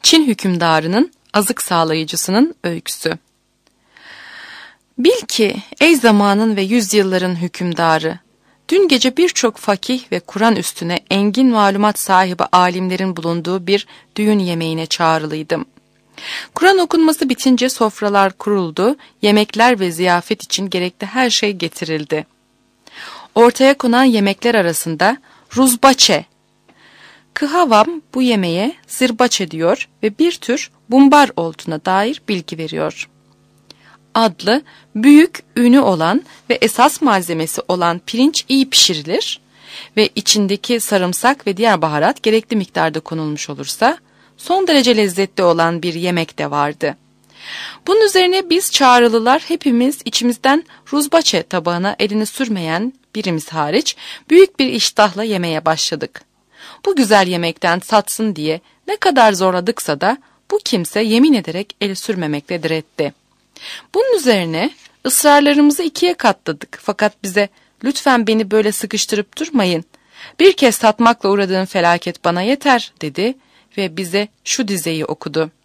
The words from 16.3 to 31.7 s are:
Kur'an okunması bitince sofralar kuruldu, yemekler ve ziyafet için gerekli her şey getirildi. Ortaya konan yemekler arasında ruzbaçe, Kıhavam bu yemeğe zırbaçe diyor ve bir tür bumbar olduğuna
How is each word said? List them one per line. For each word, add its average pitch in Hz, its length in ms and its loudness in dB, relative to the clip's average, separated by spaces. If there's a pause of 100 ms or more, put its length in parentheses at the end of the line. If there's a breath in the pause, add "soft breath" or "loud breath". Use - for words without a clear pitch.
Kur'an 381 240 4
okunması 320 500 0
bitince 254 400 0
sofralar 202 640 0
kuruldu, 196 640 -2 (260 soft breath)
yemekler 208 580 2
ve 180 120 -2
ziyafet 175 500 -2
için 196 280 -6
gerekli 180 360 -6
her 240 240 -2
şey 208 220 -2
getirildi. 160 720 -6 (1080 loud breath)
Ortaya 247 400 4
konan 254 300 2
yemekler 220 500 2
arasında 170 640 0 (400 soft breath)
ruzbaçe, 247 680 2 (1120 soft breath)
Kıhavam 294 680 2 (120)
bu 254 80 0
yemeğe 202 520 0 (140)
zırbaçe 233 640 -2
diyor 165 380 -2 (140)
ve 214 160 -4
bir 339 140 2
tür - 380 -6 (180)
bumbar 277 480 4
olduğuna 165 480 -8